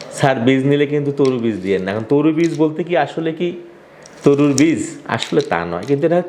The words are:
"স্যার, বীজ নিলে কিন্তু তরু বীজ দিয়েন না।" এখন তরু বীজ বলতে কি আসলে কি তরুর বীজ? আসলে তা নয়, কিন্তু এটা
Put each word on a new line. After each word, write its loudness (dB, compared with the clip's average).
"স্যার, 2
বীজ 2
নিলে 2
কিন্তু -2
তরু 2
বীজ -2
দিয়েন 0
না।" -2
এখন -4
তরু 4
বীজ 0
বলতে 0
কি -2
আসলে -2
কি -4
তরুর 4
বীজ? 0
আসলে -2
তা -2
নয়, -6
কিন্তু 0
এটা 2